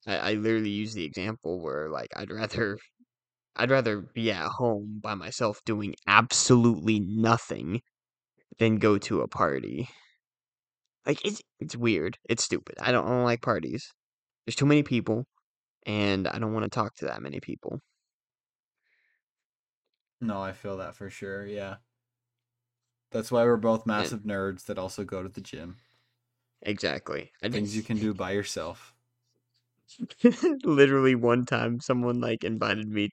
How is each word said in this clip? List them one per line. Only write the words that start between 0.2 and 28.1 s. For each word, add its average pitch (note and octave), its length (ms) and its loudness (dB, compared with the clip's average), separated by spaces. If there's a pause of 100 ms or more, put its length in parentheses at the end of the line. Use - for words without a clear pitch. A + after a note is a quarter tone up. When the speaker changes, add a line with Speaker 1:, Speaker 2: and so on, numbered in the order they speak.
Speaker 1:
literally A2 380 0
use G#2+ 240 -4
the F2 100 -4
example F2+ 560 -6
where, D2+ 280 -6
like, B1+ 260 -8
I'd - 160 -10
rather, G#2 460 -4 (760)
I'd B2 160 0
rather A2+ 300 2
be A2+ 300 -2
at F2 160 -4
home G#2+ 540 -2
by G#2+ 140 -6
myself G#2 500 -4
doing G#2 280 -2 (140)
absolutely A2 920 6
nothing G#2+ 840 0 (760)
than A2 200 4
go G#2 200 6
to F#2+ 220 0
a A1 60 -2
party. C#2 640 -2 (1160)
Like, D3 200 0
it's, G#3 160 -4 (180)
it's - 160 -8
weird. G#2+ 420 0 (100)
It's A#2 160 -2
stupid. - 380 -6
I B2 100 0
don't, B2 140 2
I F#2 40 -2
don't B2 140 2
like A#2+ 180 0
parties. F#2 520 -4 (520)
There's A2+ 120 -8
too C3+ 80 2
many D3 180 6
people, A#2 400 -2 (640)
and G2+ 420 0
I - 100 -4
don't A2 160 -2
wanna A2 160 -2
talk G#2+ 280 -4
to - 80 -10
that A1+ 160 -8
many C#2 180 -10
people. - 400 -10 (2500)
Speaker 2:
No, G#2 220 -4
I F#2+ 100 -6
feel G2 260 -10
that F2+ 180 -10
for G2+ 140 -14
sure, G2 360 -10
yeah. G2+ 320 -10 (1300)
That's A2 200 -6
why A#2+ 140 4
we're A#2+ 120 6
both A2 240 2
Speaker 1:
And - 60 -8
Speaker 2:
massive G#2 340 -2
nerds G2 440 -4
that G2 120 -8
also F#2+ 260 -8
go F#2 200 -8
to F#2 60 -10
the F#2+ 120 -14
gym. F2+ 360 -14 (840)
Speaker 1:
Exactly. D#2 680 -6 (120)
I G#2 60 -4
Speaker 2:
Things G#2 260 -4
you A2 60 -2
Speaker 1:
just G#2+ 60 -12
Speaker 2:
can A2 120 -2
do G#2+ 140 0